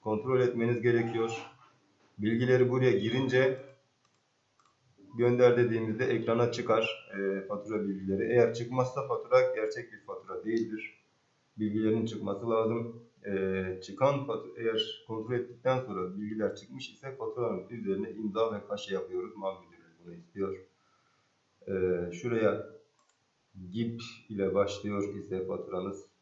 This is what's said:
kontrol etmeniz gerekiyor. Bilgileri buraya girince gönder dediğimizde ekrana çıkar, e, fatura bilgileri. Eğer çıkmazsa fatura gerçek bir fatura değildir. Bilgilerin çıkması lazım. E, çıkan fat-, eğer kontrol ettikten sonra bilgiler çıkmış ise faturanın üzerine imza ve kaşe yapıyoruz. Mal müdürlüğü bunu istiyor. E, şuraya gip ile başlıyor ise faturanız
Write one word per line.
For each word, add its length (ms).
kontrol 380
etmeniz 420
gerekiyor. 500
Bilgileri 520
buraya 220
girince 720
gönder 400
dediğimizde 480
ekrana 460
çıkar, 680
e, 280
fatura 360
bilgileri. 400
Eğer 300
çıkmazsa 540
fatura 480
gerçek 380
bir 60
fatura 460
değildir. 600
Bilgilerin 480
çıkması 440
lazım. 540
E, 580
çıkan 420
fat-, 220
eğer 500
kontrol 280
ettikten 440
sonra 380
bilgiler 380
çıkmış 340
ise 260
faturanın 540
üzerine 420
imza 420
ve 140
kaşe 260
yapıyoruz. 420
Mal 260
müdürlüğü 440
bunu 80
istiyor. 520
E, 440
şuraya 560
gip 300
ile 240
başlıyor 640
ise 300
faturanız 600